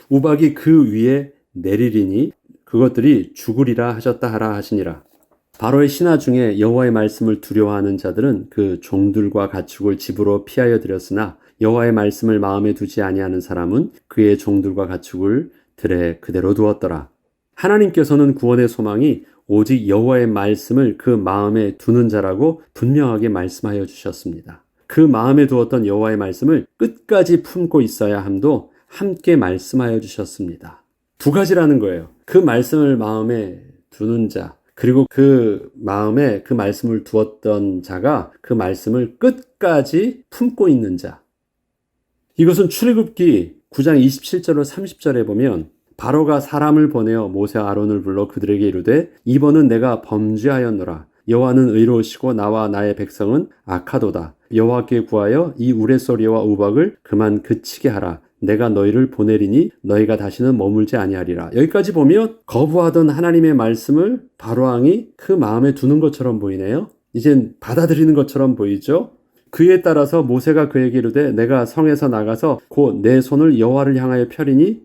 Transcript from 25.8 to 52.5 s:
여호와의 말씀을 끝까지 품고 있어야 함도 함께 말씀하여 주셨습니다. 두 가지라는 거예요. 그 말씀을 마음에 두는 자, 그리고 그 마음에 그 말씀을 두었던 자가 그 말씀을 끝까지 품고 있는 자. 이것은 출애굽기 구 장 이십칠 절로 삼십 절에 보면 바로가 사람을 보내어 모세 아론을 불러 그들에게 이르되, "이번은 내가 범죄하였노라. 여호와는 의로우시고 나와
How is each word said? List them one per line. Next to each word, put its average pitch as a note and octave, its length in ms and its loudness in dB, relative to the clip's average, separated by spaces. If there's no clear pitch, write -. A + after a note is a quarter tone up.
여호와의 G#2+ 300 0
말씀을 G2+ 500 -2
끝까지 F3+ 680 0
품고 E3 380 -2
있어야 G#2 400 -2
함도 G2 520 -2
함께 F#3 500 -2
말씀하여 A2+ 640 -2
주셨습니다. F2+ 800 -12
두 C#3+ 120 -2
가지라는 E3 480 2
거예요. F2+ 300 -4
그 - 140 2
말씀을 C#3 580 2
마음에 A2 640 -4
두는 A2+ 380 -4
자, F2 280 -10
그리고 B2+ 340 2
그 C3 640 2
마음에 G#2+ 680 -2
그 - 120 -6
말씀을 G#2+ 500 -4
두었던 G#2 800 -4
자가 F#2+ 580 -4
그 - 120 -8
말씀을 A2 640 -4
끝까지 F3+ 1120 -2
품고 A3+ 380 -2
있는 A2 280 0
자. F2 260 -14
이것은 E3+ 320 2
출애굽기 F3 880 0
구 C#3 120 -2
장 D3+ 160 4
이십칠 C3+ 440 0
절로 D3 220 -2
삼십 F#3 360 -12
절에 B2 240 -2
보면 G#2 460 -4
바로가 D3 440 0
사람을 D3+ 480 2
보내어 A2+ 400 -2
모세 G2 300 -4
아론을 G#2 440 -2
불러 G2 260 -4
그들에게 G#2 380 -2
이르되, G#2 440 0
"이번은 C#3+ 440 4
내가 A2+ 340 0
범죄하였노라. G#2+ 1040 -4
여호와는 B2+ 400 2
의로우시고 A2+ 640 0
나와 G#2+ 360 -2